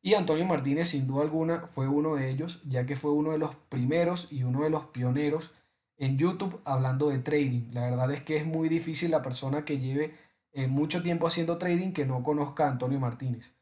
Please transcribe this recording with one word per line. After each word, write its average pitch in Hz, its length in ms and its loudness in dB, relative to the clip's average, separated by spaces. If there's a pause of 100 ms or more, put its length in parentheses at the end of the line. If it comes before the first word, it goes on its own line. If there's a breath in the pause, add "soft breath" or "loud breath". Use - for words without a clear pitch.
Y 190 140 4
Antonio 165 320 2
Martínez, 151 420 0
sin 135 180 0
duda 135 180 0
alguna, 160 480 0
fue 135 160 -2
uno 151 260 2
de 135 160 -2
ellos, 151 360 -6
ya 127 200 -2
que 139 100 -4
fue 147 160 0
uno 151 200 2
de 156 60 0
los 160 160 -2
primeros 165 800 0
y 127 120 -2
uno 127 180 0
de 156 80 2
los 156 160 0
pioneros 147 680 -2 (460 soft breath)
en 135 180 0
YouTube 180 480 0
hablando 135 460 2
de 131 80 0
trading. 127 540 0
La 120 100 -4
verdad 123 300 0
es 139 100 -6
que 156 160 -2
es 151 80 -2
muy 160 240 0
difícil 165 400 0
la 156 100 4
persona 135 460 -2
que 143 120 -2
lleve, 139 380 -2 (360 loud breath)
eh, 135 160 -2
mucho 156 340 2
tiempo 170 240 0
haciendo 170 320 0
trading 180 340 0
que 143 140 0
no 131 160 -2
conozca 147 420 0
a 139 60 4
Antonio 131 280 -2
Martínez. 120 640 -4